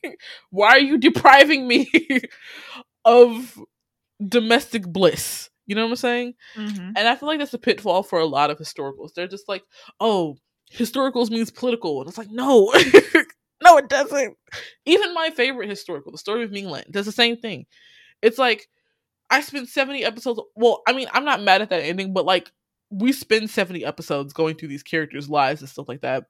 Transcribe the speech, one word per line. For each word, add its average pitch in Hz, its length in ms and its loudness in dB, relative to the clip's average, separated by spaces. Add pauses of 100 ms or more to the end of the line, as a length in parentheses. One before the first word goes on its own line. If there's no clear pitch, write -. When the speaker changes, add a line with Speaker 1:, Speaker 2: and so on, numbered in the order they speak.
Speaker 1:
<laughs> - 120 -12 (360)
why 202 180 4
are 269 100 8
you 277 200 0
depriving 277 680 6
me 247 240 0 (160)
<laughs> - 1000 -8
of 240 540 4 (640)
domestic 226 580 0
bliss? 175 640 -2 (160)
You 202 100 -8
know 220 80 -4
what 226 80 -4
I'm 247 60 -6
saying? 240 360 -6 (220)
Speaker 2:
Mm-hmm. 208 400 -12
Speaker 1:
And 208 120 0
I 247 80 2
feel 285 120 -10
like 311 120 -4
that's 285 140 -8
a 233 60 -8
pitfall 196 440 -2
for 180 160 -4
a 160 60 0
lot 147 240 0
of 151 80 -6
historicals. 151 560 -14
They're 180 140 -8
just 196 200 -18
like, 196 160 -10 (360)
"Oh, 185 380 -2 (360)
historicals 247 560 -4
means 226 220 -4
political." 226 500 -6
And 139 80 -14
it's - 80 -18
like, 208 140 -16
"No." 247 460 4
<laughs> 359 60 6 (760)
No, 339 160 10
it 269 120 0
doesn't. 269 480 -4 (480)
Even 349 280 2
my 320 180 -4
favorite 254 380 -6
historical, 185 440 -14
The 156 40 -18
Story 220 280 -8
of 196 60 -12
Ming 196 180 -12
Lin, 147 200 -12
does 202 160 -6
the 214 60 -10
same 233 240 0
thing. 220 300 -12 (560)
It's 233 160 2
like, 240 320 -2 (600)
I 269 120 2
spent 277 280 -12
seventy 269 360 -4
episodes, 233 340 -6 (160)
well, 226 320 0
I 247 60 -4
mean, 262 180 -8
I'm 269 140 -2
not 247 180 -2
mad 196 180 4
at 214 100 -8
that 170 120 -4
ending, 190 300 -8
but, 185 120 -2
like, 180 260 -2 (380)
we 208 220 -2
spend 220 380 -4
seventy 180 340 -6
episodes 143 480 -8
going 160 240 -4
through 160 140 -16
these 139 140 -14
characters' 147 460 -8
lives 147 320 0
and 135 80 -18
stuff - 200 -16
like 131 120 -14
that. 131 280 -6